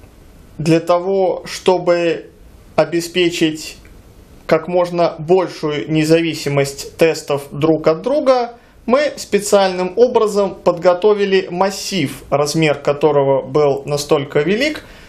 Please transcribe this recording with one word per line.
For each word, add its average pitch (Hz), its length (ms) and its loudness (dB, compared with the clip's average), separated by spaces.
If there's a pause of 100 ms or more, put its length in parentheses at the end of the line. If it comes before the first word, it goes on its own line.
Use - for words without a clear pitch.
(580)
Для 160 220 2
того, 180 680 0
чтобы 175 840 0 (500)
обеспечить 165 1000 -2 (680)
как 160 220 0
можно 175 520 0
большую 156 720 -2
независимость 151 1080 0
тестов - 540 0
друг 156 360 0
от 160 140 2
друга, 254 520 0 (320)
мы 269 320 0
специальным 190 800 0
образом 208 600 2
подготовили 190 960 2
массив, 180 800 -4
размер 147 460 0
которого 143 720 2
был 139 380 0
настолько 143 560 -2
велик, 233 440 -2 (240)